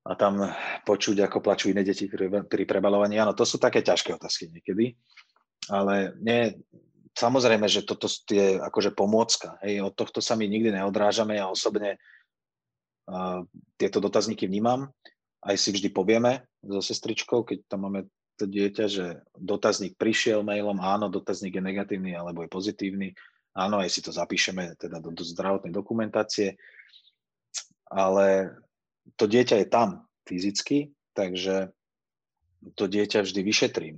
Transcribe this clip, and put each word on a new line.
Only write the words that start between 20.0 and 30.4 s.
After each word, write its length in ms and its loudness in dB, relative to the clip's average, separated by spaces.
prišiel 400 2
mailom, 400 -2
áno, 320 0
dotazník 480 -6
je 40 -4
negatívny 520 -4
alebo 240 -8
je 80 -10
pozitívny. 640 -6
Áno, 240 -2
aj 160 -2
si 80 -4
to 160 -12
zapíšeme 640 -4
teda 160 -12
do, 160 -12
do 80 -12
zdravotnej 480 -4
dokumentácie. 880 -2
Ale 640 4
to 80 4
dieťa 320 4
je 80 2
tam 400 2
fyzicky, 720 -2